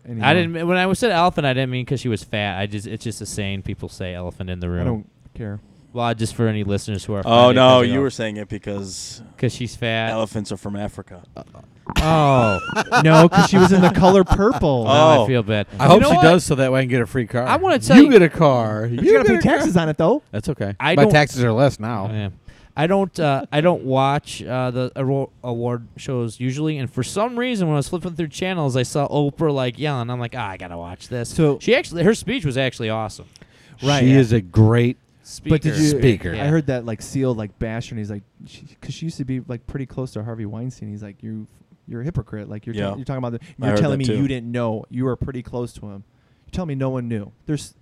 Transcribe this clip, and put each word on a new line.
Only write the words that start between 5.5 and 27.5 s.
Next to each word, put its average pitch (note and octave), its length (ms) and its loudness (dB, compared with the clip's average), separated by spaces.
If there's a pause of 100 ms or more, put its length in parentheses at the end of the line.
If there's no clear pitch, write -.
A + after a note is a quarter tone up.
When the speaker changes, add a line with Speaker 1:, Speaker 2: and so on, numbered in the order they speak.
Speaker 2:
Well, A#2+ 220 -4
just A2 200 -6
for A#2 140 0
any G#2+ 160 -2
listeners G2+ 400 -4
who G#2+ 100 -8
are G2 60 -4
Speaker 3:
Oh, - 20 -6 (260)
Speaker 2:
finding B2+ 80 4
Speaker 3:
no, B2+ 260 6
Speaker 2:
it A#2+ 60 2
Speaker 3:
you C3 120 0
were C#3 60 0
Speaker 2:
difficult. B2 80 -4
Speaker 3:
saying A2 240 -6
it G2+ 100 -12
because G2+ 760 -12 (140)
Speaker 2:
'Cause B2 180 -2
she's A#2 220 -10
fat. A2+ 340 -4
Speaker 3:
elephants A2 400 -6
are G#2 60 -8
from G2+ 200 -12
Africa. G2 460 -12 (800)
Speaker 2:
Oh. C#3 640 2
Speaker 1:
<laughs> - 400 -2
No, D#3+ 240 8
'cause F#3+ 220 4
she F#3+ 80 4
was F#3 140 8
in F#3+ 80 6
The F3+ 100 6
Color F#3 340 6
Purple. F#3 600 2
Speaker 2:
Now D3 360 6
Speaker 3:
Oh. A2 40 2
Speaker 2:
I - 20 0
feel B2 160 0
bad. G#2 240 -2 (120)
Speaker 4:
I C3 80 2
hope E3+ 100 10
Speaker 2:
You A3+ 60 6
know C#4+ 80 4
Speaker 4:
she E4+ 60 6
Speaker 2:
what? F4+ 60 4
Speaker 4:
does F3 220 6
so D#3 100 -2
that C3 180 0
way C3 80 2
I - 20 0
can B2+ 80 -2
get B2 120 0
a G#2+ 40 -2
free B2 200 -4
car. A#2+ 200 -4
Speaker 2:
I A#3 100 2
wanna F4 220 0
tell A3 200 6
Speaker 4:
You D4 60 12
Speaker 2:
you D4 60 6
Speaker 4:
get G#3+ 120 10
a E3 60 6
car. A#2 540 2
Speaker 1:
But A2+ 100 -4
Speaker 4:
You A#2+ 100 -4
Speaker 1:
you G4 100 4
gotta G#4+ 160 4
Speaker 4:
get - 0 -
Speaker 1:
pay - 100 4
Speaker 4:
a E4+ 40 0
car. C4 160 2
Speaker 1:
taxes B3+ 180 0
on E3 120 2
it, D3+ 100 -4
though. G#3 320 2
Speaker 4:
That's G#2+ 180 -8
okay. G2+ 320 -6
Speaker 2:
I D3 140 0
Speaker 4:
My C#3+ 100 6
Speaker 2:
don't G#3+ 80 4
Speaker 4:
taxes C#3+ 320 2
are A#2 80 2
less C3 280 2
now. G#2+ 300 -6
Speaker 2:
Oh, A2 40 -8
yeah. G#2 140 -6 (480)
I D3+ 100 -2
don't, G3 340 -2
uh, C#3+ 320 -2
I D3+ 80 0
don't D#3 240 0
watch, C3+ 580 -2
uh, B2+ 280 -4
the B2+ 260 -6
award, C3+ 320 -4 (160)
award A#2+ 440 -6 (100)
shows A#2+ 420 -8
usually, D3 380 -4
and B2+ 120 -6
for C3 120 -6
some A#3 360 -4
reason, A#3 300 -2